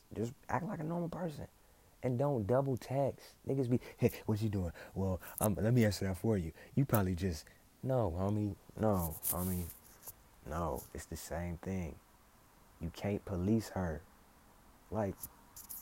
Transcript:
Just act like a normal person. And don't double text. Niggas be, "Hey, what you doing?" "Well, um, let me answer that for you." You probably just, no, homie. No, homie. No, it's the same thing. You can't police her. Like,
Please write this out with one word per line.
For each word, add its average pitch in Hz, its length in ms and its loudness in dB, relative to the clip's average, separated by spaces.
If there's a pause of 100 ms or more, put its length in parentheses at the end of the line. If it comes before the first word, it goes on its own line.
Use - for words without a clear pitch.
(140)
Just 117 180 -4 (160)
act 127 180 -2
like 202 140 -6
a 151 40 -6
normal 170 240 -2
person. 156 380 -6 (560)
And 127 160 0
don't 135 280 2
double 131 300 4
text. - 580 -2 (120)
Niggas 135 220 0
be, 120 120 4 (160)
"Hey, 123 160 4 (140)
what 107 140 2
you 110 80 2
doing?" 92 240 0 (220)
"Well, 95 260 0 (200)
um, 107 140 4
let 107 200 4
me 117 100 8
answer 98 220 2
that 92 100 0
for 110 200 2
you." 82 160 -2 (220)
You 139 100 4
probably 98 300 4
just, 85 300 -2 (380)
no, 120 300 2
homie. 101 440 0 (200)
No, 92 480 2
homie. 90 440 -2 (800)
No, 165 360 -2 (100)
it's - 140 -10
the 82 100 -8
same 82 420 -6
thing. 92 400 -4 (840)
You 82 100 -6
can't 101 340 -4
police 104 460 2
her. 90 320 -2 (880)
Like, 98 240 -2 (680)